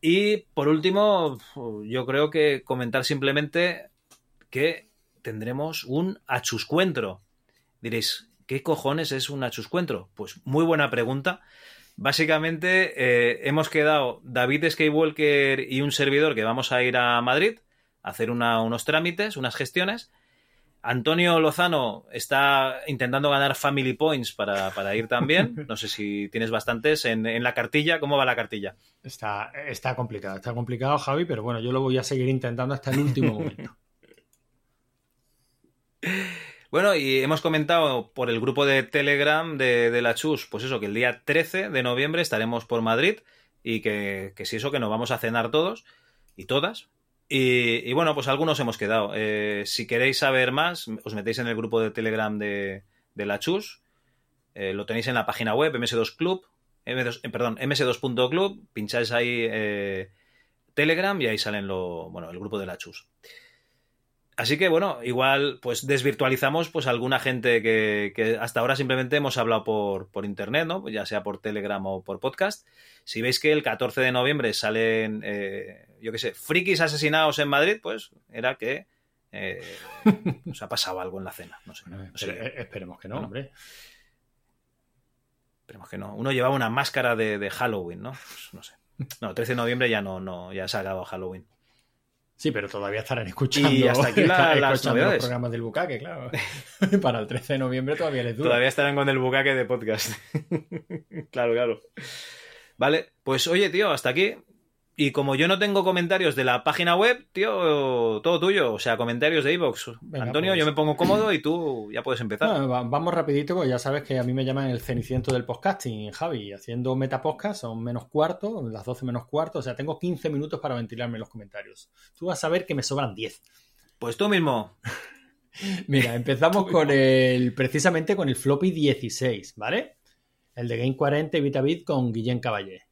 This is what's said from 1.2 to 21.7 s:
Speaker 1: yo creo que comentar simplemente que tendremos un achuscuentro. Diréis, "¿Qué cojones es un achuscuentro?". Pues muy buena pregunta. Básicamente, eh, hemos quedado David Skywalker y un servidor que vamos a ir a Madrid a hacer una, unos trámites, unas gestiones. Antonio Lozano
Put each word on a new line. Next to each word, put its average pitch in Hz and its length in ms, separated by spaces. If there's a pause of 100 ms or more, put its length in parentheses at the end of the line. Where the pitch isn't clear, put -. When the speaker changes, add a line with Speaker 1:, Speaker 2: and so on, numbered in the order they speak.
Speaker 1:
yo 117 220
creo 143 240
que 147 340
comentar 127 400
simplemente 147 840 (600)
que 160 380 (340)
tendremos 123 640
un 165 420
achuscuentro. 127 960 (580)
Diréis, 113 500 (160)
"¿Qué 135 160
cojones 151 500
es 135 160
un 139 140
achuscuentro?". 120 720
Pues - 320
muy 147 180
buena 156 260
pregunta. 120 500 (560)
Básicamente, 160 1000
eh, 123 520
hemos 151 200
quedado 151 540
David 131 480
Skywalker 151 960
y 131 120
un 143 100
servidor 139 460
que 110 80
vamos 123 260
a 123 140
ir 127 120
a 120 240
Madrid 147 380 (460)
a 95 60
hacer 113 200
una, 117 320
unos 113 220
trámites, 175 520
unas 127 200
gestiones. 180 560 (680)
Antonio 160 600
Lozano 151 720